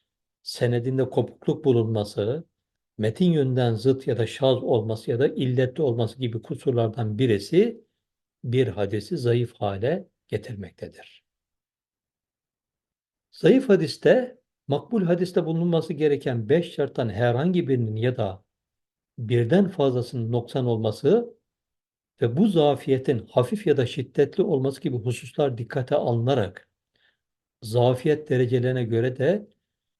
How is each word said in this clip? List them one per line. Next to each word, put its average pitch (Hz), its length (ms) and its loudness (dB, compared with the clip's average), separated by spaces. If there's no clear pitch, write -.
senedinde 123 680 -2
kopukluk - 540 -2
bulunması, 113 800 0
metin 113 340 2
yönünden 131 420 2
zıt 131 320 0
ya 113 120 0
da 113 80 0
şaz 131 360 0
olması 110 480 -2
ya 120 80 -2
da 135 100 2
illetli 127 540 -2
olması 117 360 -2
gibi 117 240 -6
kusurlardan 117 760 -2
birisi 135 640 2
bir 123 240 0
hadisi 104 500 -4
zayıf 120 360 0
hale 107 540 -4
getirmektedir. - 960 -12
Zayıf 262 380 4
hadiste, 190 680 2
makbul 165 340 -2
hadiste 175 420 0
bulunması 165 480 -2
gereken 139 560 -2
beş 165 260 0
şarttan 135 340 -2
herhangi 123 600 0
birinin 120 280 0
ya 123 200 0
da 98 280 -6
birden 120 500 2
fazlasının 123 640 -2
noksan 120 340 -2
olması 120 680 0
ve 117 160 0
bu 208 120 4
zafiyetin 139 720 2
hafif 127 480 -2
ya 147 100 4
da 127 100 2
şiddetli - 560 -2
olması 139 380 -2
gibi 135 160 -4
hususlar 123 600 -4
dikkate 123 360 -4
alınarak 117 760 0
zafiyet 123 680 0
derecelerine 127 540 0
göre 117 320 0
de 180 320 0